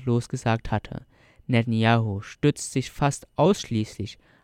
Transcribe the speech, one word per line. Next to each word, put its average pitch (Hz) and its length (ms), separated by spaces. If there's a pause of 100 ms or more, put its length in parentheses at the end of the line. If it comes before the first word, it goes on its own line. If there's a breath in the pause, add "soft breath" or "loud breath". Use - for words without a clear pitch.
losgesagt 120 680
hatte. - 340 (420 soft breath)
Netanyahu 113 720
stützt - 540
sich - 180
fast - 360 (100)
ausschließlich 117 800 (260 soft breath)